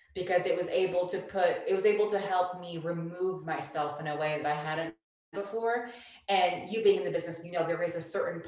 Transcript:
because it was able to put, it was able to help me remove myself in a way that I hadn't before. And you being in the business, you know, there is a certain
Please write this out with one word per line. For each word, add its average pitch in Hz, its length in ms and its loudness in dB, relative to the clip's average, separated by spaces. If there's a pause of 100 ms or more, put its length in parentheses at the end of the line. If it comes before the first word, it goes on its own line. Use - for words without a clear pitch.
(160)
because 180 300 2
it 180 100 4
was 175 140 0
able 180 380 2
to 196 120 -2
put, 180 380 2 (100)
it 190 60 2
was 190 120 2
able 208 240 6
to 202 80 0
help 180 420 0
me 175 200 -8
remove 170 640 -4
myself 147 540 -4
in 156 80 -6
a 151 80 -2
way 151 260 -2
that 147 100 0
I 151 40 2
hadn't 160 400 -4 (380)
before. 226 560 -2 (380)
And 180 440 2
you 220 100 0
being 196 180 8
in - 40 -2
the 175 80 -2
business, - 340 -4
you 170 60 -10
know, 165 160 0
there 165 160 0
is 170 120 -2
a 165 60 -4
certain 170 460 -4